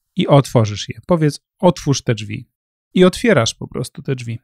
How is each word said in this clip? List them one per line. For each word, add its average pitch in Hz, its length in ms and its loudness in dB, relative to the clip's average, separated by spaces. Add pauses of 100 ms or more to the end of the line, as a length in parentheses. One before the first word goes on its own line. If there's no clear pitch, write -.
(160)
i - 120 -2
otworzysz 113 640 2
je. - 180 -12
Powiedz: 156 340 0 (180)
„Otwórz 170 420 0
te 120 140 -2
drzwi”. 110 340 -12 (440)
I 180 120 6
otwierasz 180 500 2
po - 120 -14
prostu - 340 -10
te 139 140 -6
drzwi. 117 280 -10